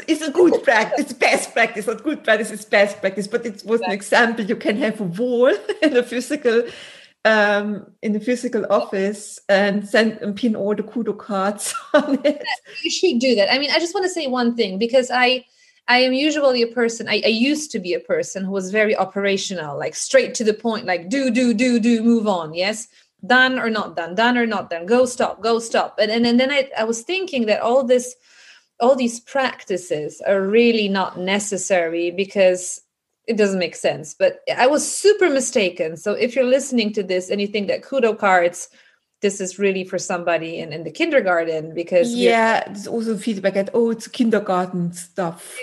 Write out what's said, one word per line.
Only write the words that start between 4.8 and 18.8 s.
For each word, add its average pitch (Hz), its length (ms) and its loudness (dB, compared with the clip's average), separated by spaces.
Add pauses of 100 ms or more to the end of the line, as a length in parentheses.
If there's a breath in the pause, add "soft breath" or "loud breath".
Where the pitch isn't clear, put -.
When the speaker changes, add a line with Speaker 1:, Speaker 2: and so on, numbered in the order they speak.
Speaker 1:
a 220 40 -4
wall 240 500 2 (140)
<laughs> 403 160 -4
in 294 120 2
a 247 60 4
physical, 240 640 -2 (640 loud breath)
um, 208 600 2 (160)
in 214 140 -2
a 214 40 -2
physical 240 520 -2
office 202 760 -2
and 202 400 2
send 220 340 2
and 202 140 -6
pin 226 200 0
all 202 180 -2
the 208 100 -4
kudo 208 340 -6
cards 202 560 -4 (100)
<laughs> - 100 -20
on 277 220 2 (100)
it. 294 160 0
Speaker 2:
Yeah, - 320 -8 (100)
you 330 60 -2
should 330 300 0
do 247 160 4
that. 202 180 4
I 269 60 2
mean, 285 100 -2
I 302 100 2
just 339 140 -4
wanna 381 160 0
say 339 160 -4
one 247 300 0
thing, 196 240 -2
because 240 340 2
I, 247 320 2 (420 soft breath)
I 247 120 4
am 254 140 2
usually 277 500 2
a 233 40 0
person, 233 400 -2
I, 214 160 0
I - 60 4
used 262 420 0
to 226 80 -4
be 180 140 -4
a - 60 -2
person 175 440 -4
who 190 80 -6
was 190 200 -4
very 214 260 2